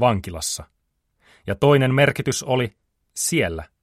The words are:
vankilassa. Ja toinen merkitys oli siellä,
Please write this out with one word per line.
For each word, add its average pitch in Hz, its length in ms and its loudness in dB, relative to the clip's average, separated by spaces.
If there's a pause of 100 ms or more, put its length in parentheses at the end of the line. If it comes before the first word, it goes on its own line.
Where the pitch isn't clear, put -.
vankilassa. 95 640 -2 (840)
Ja 98 80 -4
toinen 135 400 4
merkitys - 480 0
oli 127 340 -2 (400)
siellä, 85 480 -4 (180)